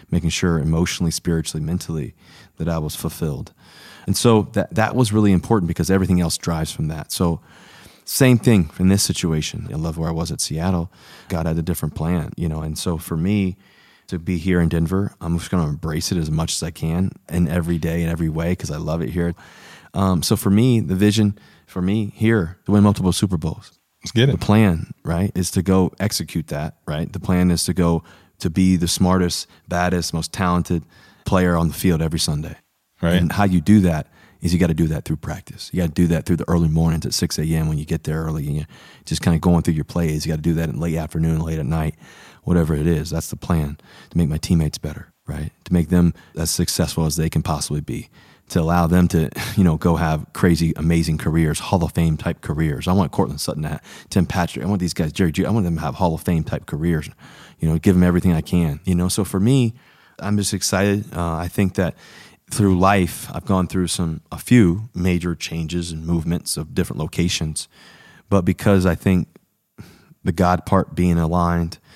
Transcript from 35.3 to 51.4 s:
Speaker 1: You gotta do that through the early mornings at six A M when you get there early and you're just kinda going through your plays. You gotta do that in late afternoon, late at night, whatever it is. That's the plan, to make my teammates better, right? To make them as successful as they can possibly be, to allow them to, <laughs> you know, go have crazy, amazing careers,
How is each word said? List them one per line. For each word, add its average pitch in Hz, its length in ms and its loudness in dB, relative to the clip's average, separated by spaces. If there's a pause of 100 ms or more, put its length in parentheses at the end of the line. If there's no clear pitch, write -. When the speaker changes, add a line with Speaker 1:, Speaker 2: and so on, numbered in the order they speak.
Speaker 1:
You 92 80 -2
gotta 82 120 0
do 87 160 2
that 80 180 0
through 87 100 2
the - 120 -4
early 85 200 4
mornings 80 380 2
at - 80 -6
six - 240 -4
A 78 40 -2
M 80 260 0
when 76 100 -2
you 76 80 -8
get 82 180 -4
there 78 180 -4
early 78 240 -4
and 73 100 -4
you're 76 100 -6 (400)
just - 160 -4
kinda 82 160 4
going 85 240 4
through 85 120 0
your 76 100 -2
plays. 78 400 -2
You 80 80 -4
gotta 78 100 -4
do 82 120 0
that 80 140 -2
in 67 100 -6
late 80 160 -4
afternoon, 80 460 -2
late 80 180 -4
at 73 80 -4
night, 78 300 -2 (480)
whatever 82 300 2
it 76 120 0
is. 80 240 0
That's 80 180 -6
the - 80 -12
plan, 76 420 -2 (320)
to - 80 -4
make 80 100 2
my 76 80 -2
teammates 78 400 0
better, - 320 -12 (180)
right? 76 260 -8 (120)
To - 80 -8
make 85 160 2
them 87 240 4 (240)
as 82 140 -2
successful 82 560 -2
as 76 100 -2
they 80 140 0
can 78 120 -2
possibly 73 380 -4
be, - 300 -10 (400)
to 90 100 0
allow 82 260 2
them 87 220 4
to, 80 220 0 (120)
<laughs> - 140 -8
you 98 80 4
know, 80 140 4
go 85 180 2
have 78 380 -2
crazy, 82 420 2
amazing 80 400 0
careers, 78 420 0